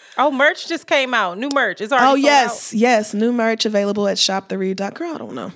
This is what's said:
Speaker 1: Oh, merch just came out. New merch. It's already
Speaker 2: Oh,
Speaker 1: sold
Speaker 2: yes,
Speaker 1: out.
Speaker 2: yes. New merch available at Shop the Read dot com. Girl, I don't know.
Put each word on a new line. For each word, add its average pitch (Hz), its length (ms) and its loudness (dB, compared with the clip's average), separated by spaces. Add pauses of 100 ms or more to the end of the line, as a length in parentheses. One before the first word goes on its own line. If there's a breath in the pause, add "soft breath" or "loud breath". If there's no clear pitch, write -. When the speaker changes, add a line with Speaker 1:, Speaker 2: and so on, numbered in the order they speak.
(160 loud breath)
Speaker 1:
Oh, 277 160 2
merch 277 360 0
just 330 200 -6
came 262 260 0
out. 190 240 0
New 269 140 -4
merch. 233 280 0
It's 214 120 -4
already 247 140 6
Speaker 2:
Oh, 269 80 6
Speaker 1:
sold 277 100 0
Speaker 2:
yes, 262 480 2
Speaker 1:
out. 226 60 -2
Speaker 2:
yes. 220 360 2
New 220 180 0
merch 226 340 0
available 202 420 0
at 190 100 -2
Shop 190 300 -2
the 95 100 -6
Read 95 200 -4
dot 139 160 -6
com. 330 120 -10
Girl, 330 80 -8
I - 40 -10
don't - 160 -12
know. 180 220 -10